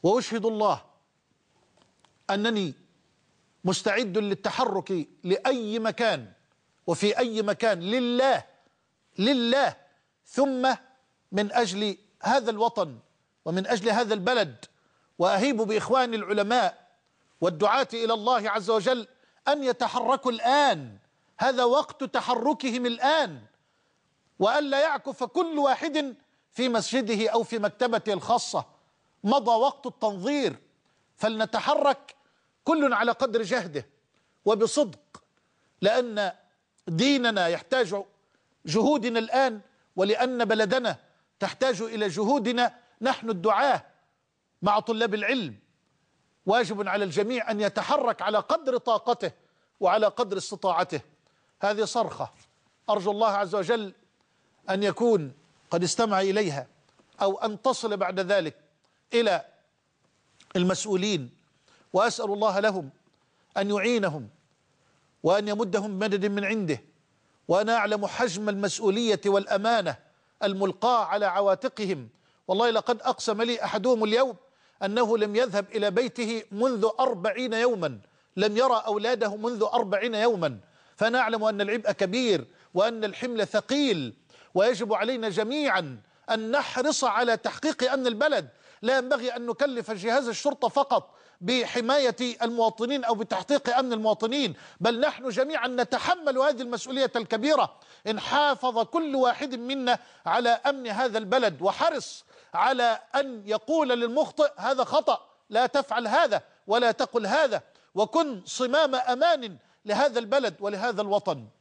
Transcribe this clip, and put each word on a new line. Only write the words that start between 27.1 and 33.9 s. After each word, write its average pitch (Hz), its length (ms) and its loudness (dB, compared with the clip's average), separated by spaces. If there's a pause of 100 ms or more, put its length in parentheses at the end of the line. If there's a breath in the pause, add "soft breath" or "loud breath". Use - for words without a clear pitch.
أو 233 140 0
في 226 160 -6
مكتبته 220 540 -2
الخاصة. 190 520 -2 (580)
مضى 226 280 2
وقت 247 340 0
التنظير، 220 720 -2 (580)
فلنتحرك 233 1000 0 (480)
كل 285 300 2
على 233 180 2
قدر 226 300 0
جهده 175 440 -4 (600)